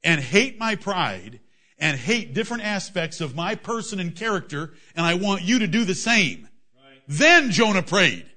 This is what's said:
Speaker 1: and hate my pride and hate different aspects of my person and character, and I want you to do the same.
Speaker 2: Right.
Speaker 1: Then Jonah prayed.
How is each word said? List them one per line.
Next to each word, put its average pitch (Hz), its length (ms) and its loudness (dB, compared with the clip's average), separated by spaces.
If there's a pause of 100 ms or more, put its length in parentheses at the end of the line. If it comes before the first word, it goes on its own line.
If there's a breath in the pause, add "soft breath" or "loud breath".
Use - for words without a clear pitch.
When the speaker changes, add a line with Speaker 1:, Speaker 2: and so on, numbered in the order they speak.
Speaker 1:
and 165 160 2
hate 208 380 0
my 220 180 -4
pride 117 640 -6 (380)
and 151 200 -2
hate 160 360 -4
different 220 300 -4
aspects 185 560 -6
of 139 140 -6
my 175 200 -4
person 208 460 -6
and 170 140 -6
character, 170 580 -6 (220 soft breath)
and 170 100 0
I 170 100 4
want 190 280 0
you 226 160 2
to 214 80 0
do 214 180 2
the 185 100 0
same. 190 540 0 (260)
Speaker 2:
Right. - 320 -20
Speaker 1:
Then 285 440 6
Jonah 202 320 2
prayed. 147 540 2